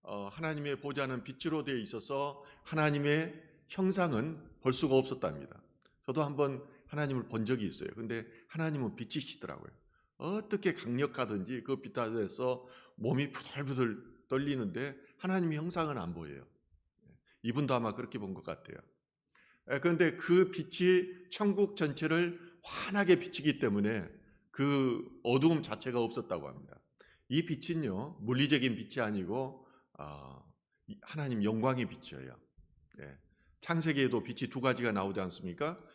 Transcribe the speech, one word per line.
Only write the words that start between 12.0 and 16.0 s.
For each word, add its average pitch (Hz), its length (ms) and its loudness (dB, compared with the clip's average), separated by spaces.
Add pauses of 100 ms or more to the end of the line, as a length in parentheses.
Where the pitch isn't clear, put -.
몸이 131 340 0
부들부들 131 720 -4 (260)
떨리는데 131 680 -2 (220)
하나님의 180 400 2
형상은 160 400 -2
안 85 160 -4